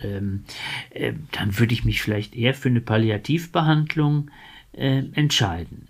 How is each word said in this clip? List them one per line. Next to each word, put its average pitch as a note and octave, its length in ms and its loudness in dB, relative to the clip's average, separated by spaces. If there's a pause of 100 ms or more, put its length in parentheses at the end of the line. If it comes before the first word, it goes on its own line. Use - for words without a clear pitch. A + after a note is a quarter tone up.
ähm, G2+ 440 -4 (440)
äh, - 240 -4 (180)
dann G2 280 -2
würde A#2 140 4
ich A#2 120 0
mich A2 160 0
vielleicht G#2 340 -4
eher B2 200 2
für - 140 -2
eine A#2+ 120 4
Palliativbehandlung, D3 1500 2 (420)
äh, C3+ 300 0 (100)
entscheiden. G2 760 0